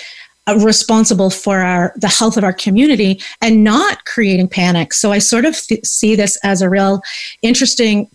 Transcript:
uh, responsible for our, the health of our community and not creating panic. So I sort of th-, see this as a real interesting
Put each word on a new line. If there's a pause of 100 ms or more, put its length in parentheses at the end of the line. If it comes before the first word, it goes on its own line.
(480)
uh,
responsible
for
our,
the
health
of
our
community (200)
and
not
creating
panic.
So
I
sort
of
th-,
see
this
as
a
real (420)
interesting